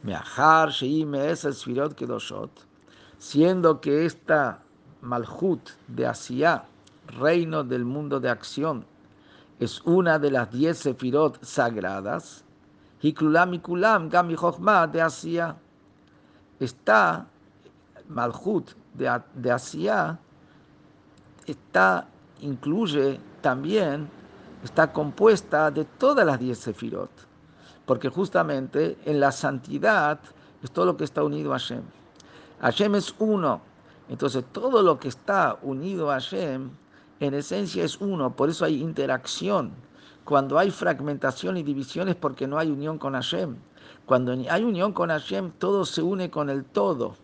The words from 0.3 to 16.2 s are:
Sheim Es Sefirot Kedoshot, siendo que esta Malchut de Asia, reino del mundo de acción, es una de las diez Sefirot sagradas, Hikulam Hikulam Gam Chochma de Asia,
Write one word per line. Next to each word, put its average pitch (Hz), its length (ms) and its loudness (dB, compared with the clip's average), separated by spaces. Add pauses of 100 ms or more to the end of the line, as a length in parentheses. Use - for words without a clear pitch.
Sheim 147 460 -2
Es 147 240 -2
Sefirot 139 560 -4
Kedoshot, 117 560 -8 (680)
siendo 165 640 4
que 151 240 2
esta 147 560 0 (400)
Malchut 123 720 -4 (160)
de 123 180 -4
Asia, 127 580 0 (440)
reino 160 560 0
del 123 200 -2
mundo 139 360 -4
de 127 100 0
acción, 139 560 -4 (760)
es - 260 -4
una 170 340 4
de 143 120 2
las 117 200 0
diez 147 260 0
Sefirot 131 680 0
sagradas, 107 1000 -4 (560)
Hikulam 156 540 2
Hikulam 175 520 0
Gam 170 280 2
Chochma 175 520 2
de 165 140 -2
Asia, 165 560 -2 (1000)